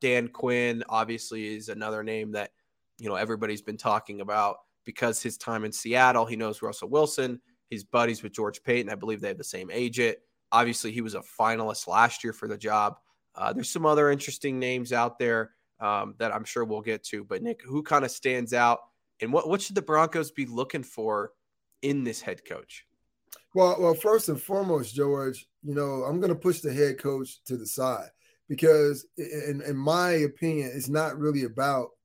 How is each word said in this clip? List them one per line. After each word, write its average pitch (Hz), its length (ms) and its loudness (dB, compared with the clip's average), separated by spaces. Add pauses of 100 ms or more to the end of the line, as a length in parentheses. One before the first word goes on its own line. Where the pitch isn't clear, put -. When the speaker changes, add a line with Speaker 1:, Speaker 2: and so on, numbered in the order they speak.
Speaker 1:
Dan 123 280 2
Quinn, 120 600 0
obviously, 110 680 -4
is 110 140 -12
another 107 320 -6
name 110 300 -6
that, 104 180 -4 (480)
you 113 100 -8
know, 101 60 -2
everybody's 107 480 -4
been 107 160 -10
talking 104 420 -2
about 104 380 0 (260)
because 117 380 -2
his 113 160 -6
time 113 260 -6
in 107 80 -6
Seattle, 120 540 4
he 117 100 -6
knows 107 240 -4
Russell 107 300 -8
Wilson. 131 500 2 (300)
He's 104 120 -8
buddies 117 400 2
with 104 100 -12
George 104 300 -4
Payton. 120 280 0
I 107 40 -6
believe 104 260 -6
they 101 80 -4
have 95 100 -6
the - 60 -12
same 92 260 -10
agent. 117 480 0 (340)
Obviously, 117 400 2
he 120 80 -4
was 110 140 -6
a 95 60 -4
finalist 110 680 -2
last 113 340 4
year 113 120 -6
for - 120 -10
the 107 120 -6
job. 104 400 0 (360)
Uh, 104 180 -2
there's - 180 -6
some 165 160 0
other 147 240 6
interesting 139 480 -2
names 127 340 -2
out 120 260 0
there, 113 340 0 (280)
um, 104 380 0
that 110 160 -2
I'm 110 100 -4
sure 120 200 -2
we'll 107 160 -6
get 110 240 -4
to. 104 200 -8
But, 95 180 -6
Nick, 233 200 -6
who 139 200 -4
kinda 143 260 2
stands 123 440 -2
out? 120 280 4 (400)
And 117 120 -4
what, 156 160 2
what 196 140 0
should 196 140 -6
the 196 60 0
Broncos 160 480 2
be 135 160 -6
looking 127 360 -4
for 107 500 -4 (500)
in 139 200 0
this 117 180 -4
head - 240 -10
coach? - 420 -16 (680)
Speaker 2:
Well, 185 240 6
well, 170 160 6
first 214 340 4
and 156 120 -2
foremost, 170 540 -2
George, 139 520 0 (160)
you 147 120 -6
know, 139 300 -2
I'm 151 160 -2
gonna 180 140 2
push 170 260 0
the 143 120 -4
head 135 260 2
coach 135 460 -4
to 127 120 -4
the 113 100 -8
side 120 440 -2 (380)
because 151 580 6 (120)
i-, 147 320 -6
in, 139 160 -4
in 143 100 -2
my 165 340 2
opinion, 151 640 0
it's 123 140 -6
not 156 300 0
really 147 260 0
about 127 460 0 (140)